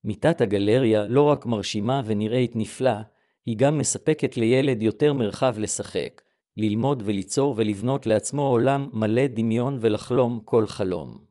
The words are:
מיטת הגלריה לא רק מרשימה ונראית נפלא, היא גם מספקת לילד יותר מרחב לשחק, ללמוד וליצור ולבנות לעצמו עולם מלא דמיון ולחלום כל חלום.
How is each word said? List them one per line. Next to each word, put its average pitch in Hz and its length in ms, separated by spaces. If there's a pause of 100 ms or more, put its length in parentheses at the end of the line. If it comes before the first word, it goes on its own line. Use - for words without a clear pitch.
מיטת 156 360
הגלריה 104 680
לא 131 140
רק 147 240
מרשימה 113 580
ונראית 110 520
נפלא, 110 420 (480)
היא 117 100
גם 143 220
מספקת 135 580
לילד 123 460
יותר 147 300
מרחב 123 460
לשחק, - 640 (340)
ללמוד 113 500
וליצור 113 500
ולבנות 110 500
לעצמו 135 420
עולם 135 440
מלא 113 340
דמיון 120 540
ולחלום 117 640
כל 113 220
חלום. 87 640